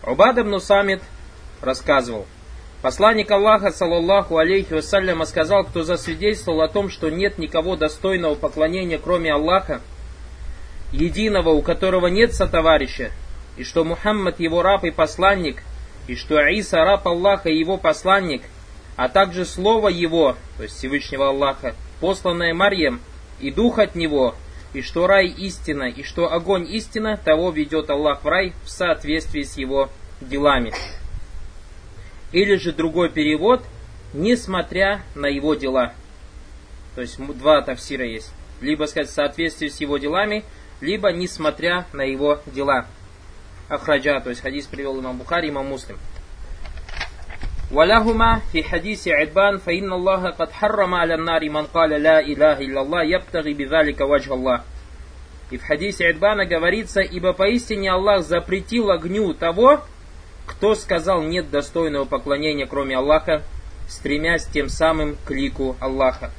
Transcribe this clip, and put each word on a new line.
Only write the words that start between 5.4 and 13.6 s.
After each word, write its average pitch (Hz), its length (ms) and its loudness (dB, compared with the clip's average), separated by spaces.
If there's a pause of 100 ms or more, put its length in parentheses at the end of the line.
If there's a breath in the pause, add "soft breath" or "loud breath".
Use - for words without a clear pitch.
«Кто 170 180 -4
засвидетельствовал 170 800 -2
о 156 80 4
том, 202 200 0
что 165 220 -4
нет 190 260 0
никого 165 380 -2
достойного 160 640 0
поклонения, 160 600 0
кроме 165 360 0
Аллаха, 156 480 2 (1120 loud breath)
единого, 170 560 2
у 151 140 4
которого 180 440 2
нет 180 260 4
сотоварища, 156 760 2 (460)
и 127 80 -10